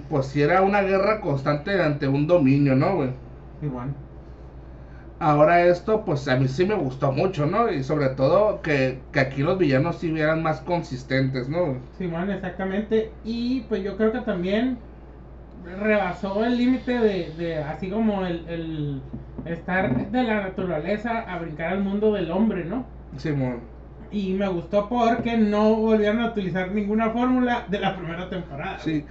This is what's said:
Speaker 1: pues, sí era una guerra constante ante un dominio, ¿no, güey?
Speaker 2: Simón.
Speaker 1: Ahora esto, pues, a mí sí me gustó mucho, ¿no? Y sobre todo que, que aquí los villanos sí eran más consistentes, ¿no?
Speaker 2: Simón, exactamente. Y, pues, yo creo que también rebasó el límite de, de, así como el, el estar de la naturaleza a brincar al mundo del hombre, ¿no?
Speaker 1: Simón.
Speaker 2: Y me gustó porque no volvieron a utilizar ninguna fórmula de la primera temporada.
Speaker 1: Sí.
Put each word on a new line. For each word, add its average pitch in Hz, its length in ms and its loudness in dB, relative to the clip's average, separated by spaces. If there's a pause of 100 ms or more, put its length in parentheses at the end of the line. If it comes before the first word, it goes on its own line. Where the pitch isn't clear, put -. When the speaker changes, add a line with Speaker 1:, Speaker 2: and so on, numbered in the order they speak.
Speaker 1:
pues, 131 180 0
sí 143 160 0
era 180 200 4
una 202 200 4
guerra 196 380 2
constante 147 640 0
ante 147 260 0
un 143 180 2
dominio, 143 480 6
¿no, 175 220 4
güey? 135 140 0 (500)
Speaker 2:
Simón. 135 340 -6 (1300)
Speaker 1:
Ahora 160 460 6
esto, 214 380 2
pues, 147 220 -2
a 131 100 4
mí 131 120 4
sí 180 180 2
me 214 80 2
gustó 139 380 0
mucho, 147 340 0
¿no? 214 240 2
Y 143 140 -2
sobre 143 240 0
todo 135 540 4
que, 131 360 2 (140)
que 147 80 2
aquí 131 220 0
los 180 160 2
villanos 135 400 2
sí 160 200 -2
eran 160 240 2
más 156 200 0
consistentes, 135 880 -2
¿no? 147 260 0 (220)
Speaker 2:
Simón, 180 320 -2
exactamente. 196 840 -2 (120)
Y, 240 440 -2
pues, 196 160 -2
yo 196 140 -6
creo 220 120 2
que 240 100 -2
también 214 580 0 (1000)
rebasó 202 640 0
el 247 120 2
límite 247 420 2
de, 180 400 2
de, 165 200 -4
así 151 300 -6
como 208 380 0
el, 170 220 -4
el 156 540 -4 (420)
estar 185 680 0
de 247 120 2
la 214 180 0
naturaleza 190 800 -2
a 180 180 -8
brincar 165 360 -6
al 202 80 0
mundo 208 300 2
del 180 180 -2
hombre, 185 340 2
¿no? 220 200 -4 (320)
Speaker 1:
Simón. 131 440 -2 (500)
Speaker 2:
Y 190 240 -2
me 196 140 0
gustó 190 400 0
porque 233 500 2
no 214 380 6
volvieron 220 440 4
a 226 100 0
utilizar 185 420 -2
ninguna 214 380 0
fórmula 247 580 2
de 196 100 0
la 190 180 0
primera 175 320 -8
temporada. 175 520 -8
Speaker 1:
Sí. 156 300 -2